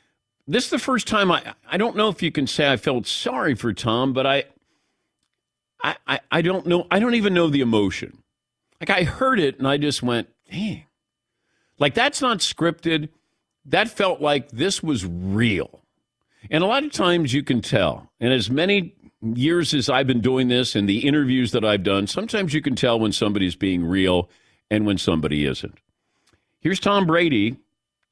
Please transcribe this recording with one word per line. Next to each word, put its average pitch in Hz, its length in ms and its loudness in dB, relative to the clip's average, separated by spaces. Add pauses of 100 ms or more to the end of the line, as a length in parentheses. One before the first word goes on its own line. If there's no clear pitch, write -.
(480)
this 208 180 0
is - 40 -10
the 294 100 0
first 247 280 -2
time 202 240 2
I, - 220 -2 (120)
I 147 120 -4
don't 220 180 0
know 214 140 2
if - 120 -6
you 170 100 -2
can 143 140 -2
say 143 240 0
I 131 80 2
felt 127 300 -2
sorry 233 480 -2
for 113 180 -4
Tom, 123 400 0
but 131 140 0
I, 139 160 0 (1400)
I, 160 120 -2 (120)
I, 135 120 -2 (120)
I 165 100 2
don't 175 240 0
know. 175 240 0
I 185 100 2
don't 233 140 2
even 208 200 0
know 170 140 4
the 143 140 2
emotion. 107 600 0 (580)
Like, 165 80 -10
I 190 140 2
heard 254 360 0
it 139 200 0
and 135 80 0
I 139 100 2
just 147 240 -2
went, 120 260 -2 (220)
"Dang." 170 360 -8 (920)
Like, 143 160 2
that's 269 260 0
not 240 200 0
scripted. 160 720 -2 (540)
That 175 260 0
felt 190 300 0
like 147 300 0
this 165 320 -2
was 131 240 -2
real. 95 800 -2 (680)
And 156 140 0
a 190 40 0
lot 262 160 0
of 302 80 -6
times 175 420 0
you 143 100 0
can 120 180 0
tell. 87 480 0 (100)
And 123 140 2
as 110 160 0
many 180 460 0 (260)
years 135 520 0
as 139 160 0
I've 135 180 2
been 123 140 2
doing 131 260 2
this 123 280 0
and 101 140 2
the 113 160 0
interviews 131 460 2
that 110 140 0
I've 104 180 2
done, 98 240 0
sometimes 202 460 -4
you 156 80 0
can 131 140 -2
tell 117 240 2
when 110 120 0
somebody's 101 440 0
being 92 280 0
real 90 460 2 (420)
and 107 140 0
when 101 120 0
somebody 73 480 0
isn't. - 320 -8 (840)
Here's 185 200 -2
Tom 202 260 2
Brady 147 520 2 (540)